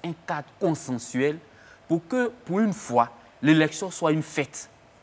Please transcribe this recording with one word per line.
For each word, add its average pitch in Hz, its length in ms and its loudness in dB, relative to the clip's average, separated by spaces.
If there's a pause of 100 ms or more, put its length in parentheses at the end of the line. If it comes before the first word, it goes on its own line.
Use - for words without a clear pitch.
un 170 80 -6 (140)
cadre 151 220 -6 (120)
consensuel 143 760 -2 (500)
pour 165 200 0
que, 247 240 0 (120)
pour 175 140 -2
une 214 140 2
fois, 120 380 0 (300)
l'élection 156 500 4
soit 165 200 0
une 160 120 2
fête ? - 460 -6 (340)